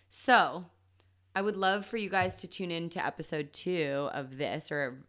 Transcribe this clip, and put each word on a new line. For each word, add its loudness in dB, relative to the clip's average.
So 4
I 2
would 0
love 2
for -4
you -2
guys 2
to -10
tune -6
in -2
to -2
episode -4
two 0
of -8
this, -4
or, -4